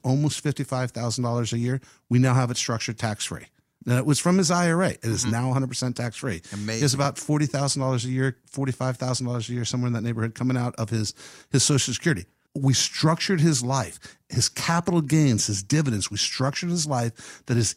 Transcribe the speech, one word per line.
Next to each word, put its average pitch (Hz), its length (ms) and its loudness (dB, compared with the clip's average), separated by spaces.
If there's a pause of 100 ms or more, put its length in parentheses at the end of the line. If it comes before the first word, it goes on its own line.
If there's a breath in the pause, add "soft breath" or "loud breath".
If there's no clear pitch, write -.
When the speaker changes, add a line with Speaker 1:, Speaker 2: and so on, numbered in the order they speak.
Speaker 1:
almost 139 360 2
fifty-five 131 520 -4
thousand 120 340 -4
dollars 120 260 -2
a 120 60 -2
year. 123 240 -2 (280 soft breath)
We 123 100 6
now 127 140 6
have 127 160 4
it 123 60 -4
structured 113 420 -4
tax 107 280 -4
free. - 220 -10 (380)
Now, 123 120 4
it 131 80 0
was 143 140 4
from 180 180 4
his 175 140 4
I 175 200 4
R 170 120 2
A. 175 80 2
It - 120 -8
is 110 200 0
Speaker 2:
Mm-hmm. 107 80 0
Speaker 1:
now 120 180 0
a 127 40 0
hundred 135 140 0
percent 127 300 -4
tax 120 180 -4
free. 117 260 -6 (120)
Speaker 2:
Amazing. 104 220 -4
Speaker 1:
He 113 60 -2
has 139 120 4
about 139 240 0
forty 151 280 0
thousand 139 360 -2
dollars 131 240 0
a 127 40 -6
year, 131 280 -2 (120)
forty-five 131 460 -4
thousand 127 320 -4
dollars 120 220 -4
a 123 40 -8
year, 120 120 -4
somewhere 123 220 -2
in 120 60 0
that 113 100 -4
neighborhood 113 300 -2
coming 127 220 0
out 120 200 -2
of 110 140 -4
his, 110 240 -2 (380 loud breath)
his 139 120 4
Social 135 300 2
Security. 107 320 -2 (320)
We 135 160 4
structured 165 680 2
his 151 240 4
life, 127 340 -2 (300 loud breath)
his - 180 0
capital 170 540 0
gains, 143 460 4
his 101 140 -2
dividends. 123 480 0
We 101 60 -8
structured 139 540 -2
his 170 180 -2
life 120 600 -4
that 117 100 2
his 113 200 0